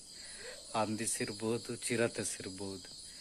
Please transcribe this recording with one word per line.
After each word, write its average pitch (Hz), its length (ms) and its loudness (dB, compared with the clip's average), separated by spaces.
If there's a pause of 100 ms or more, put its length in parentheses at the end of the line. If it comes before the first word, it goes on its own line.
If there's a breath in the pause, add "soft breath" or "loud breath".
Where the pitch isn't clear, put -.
(760 loud breath)
ಹಂದಿ 107 300 4
ಸಿರ್ಬೋದು, 113 680 2
ಚಿರತೆ 113 480 4
ಸಿರ್ಬೋದು. 95 640 -4 (320 loud breath)